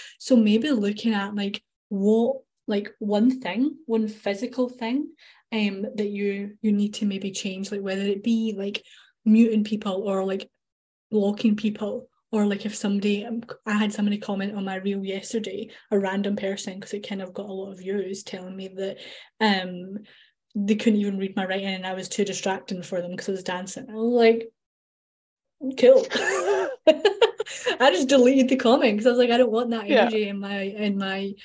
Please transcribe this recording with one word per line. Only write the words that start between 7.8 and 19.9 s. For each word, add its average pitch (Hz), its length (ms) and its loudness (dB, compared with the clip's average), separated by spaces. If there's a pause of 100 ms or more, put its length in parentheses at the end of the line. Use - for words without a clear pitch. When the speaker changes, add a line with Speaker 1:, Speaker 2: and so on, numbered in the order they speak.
Speaker 1:
whether 196 220 -4
it 202 180 -2
be, 220 360 0
like, 202 260 -6 (420)
muting 214 400 6
people 208 440 -4
or, 190 160 0
like, 190 240 -4 (640)
blocking 208 460 2
people. 208 520 -4 (220)
Or, 208 160 2
like, 196 180 -2
if 208 100 -8
somebody, 202 500 0
um, 233 180 -8 (240)
I 214 100 -2
had 214 160 0
somebody 202 260 0
comment 202 360 -4
on 196 100 -6
my 190 120 -6
reel 196 280 -4
yesterday, 196 640 -6 (220)
a 208 80 4
random 196 380 -2
person, 196 440 -6
'cause - 120 -14
it 208 140 -8
kind 190 140 -8
of 185 120 -12
got 202 160 -10
a 190 40 -12
lot 190 200 -10
of 180 60 -18
views, 196 440 -6
telling 185 340 -12
me 190 120 -12
that, 190 280 -8 (440)
um, 190 580 -2 (560)